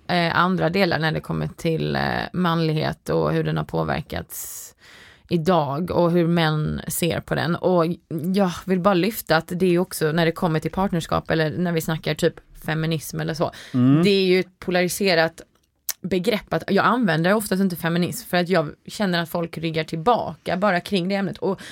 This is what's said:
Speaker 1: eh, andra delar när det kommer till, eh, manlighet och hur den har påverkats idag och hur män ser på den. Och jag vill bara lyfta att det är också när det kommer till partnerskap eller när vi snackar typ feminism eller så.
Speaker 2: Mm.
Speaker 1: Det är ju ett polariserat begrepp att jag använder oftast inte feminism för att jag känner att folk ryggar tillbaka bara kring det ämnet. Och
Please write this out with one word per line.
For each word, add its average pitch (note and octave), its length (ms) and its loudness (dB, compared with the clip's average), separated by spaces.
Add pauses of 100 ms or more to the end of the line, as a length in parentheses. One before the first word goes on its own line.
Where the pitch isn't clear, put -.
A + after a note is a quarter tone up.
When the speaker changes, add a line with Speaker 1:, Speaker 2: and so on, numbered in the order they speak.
Speaker 1:
eh, E3+ 300 2
andra E3+ 320 2
delar F3+ 280 2
när D#3 140 0
det D3+ 80 -4
kommer D#3 280 -4
till, D3+ 480 -2
eh, C#2 60 0 (300)
manlighet D#3+ 760 -2
och D#3+ 240 0
hur D#3+ 120 0
den - 120 -2
har D#2 80 -2
påverkats - 1000 -6 (640)
idag E3 600 0
och E3+ 200 2
hur F3 160 2
män D#3 600 0
ser - 320 -2
på - 140 -6
den. D3 220 -2
Och F3 300 2 (480)
jag F#3+ 160 4 (140)
vill F#3 160 0
bara G3 140 2
lyfta F3 420 0
att E3 200 -4
det F#3 100 2
är F3 120 4
också D#3+ 340 0
när E3+ 140 2
det E3 60 2
kommer D#3+ 280 0
till D#3+ 100 -4
partnerskap F3 600 -2
eller D#3+ 280 0
när F3 140 0
vi D#3+ 80 0
snackar D3+ 340 -4
typ D#3+ 200 2 (320)
feminism D#3+ 540 -4
eller D#3+ 140 -4
så. D3 180 -2 (220)
Speaker 2:
Mm. C3+ 300 6
Speaker 1:
Det G3+ 60 6
är G3 160 4
ju F#3 140 4
ett - 180 -8
polariserat F3+ 840 0 (640)
begrepp F#3+ 500 -2
att E3+ 160 0
jag F#3+ 160 4
använder F#3 500 2
oftast G#3 280 0
inte F3+ 140 0
feminism E3+ 540 -2
för F3+ 60 0
att F3 120 2
jag E3 220 2 (160)
känner F3 360 -2
att D#3+ 60 -6
folk E3+ 300 -6
ryggar D#3+ 260 -2
tillbaka E3 720 -2
bara F#3 240 0
kring F#3 280 -2
det G3 60 0
ämnet. G3 240 -4
Och F#3 220 -2 (100)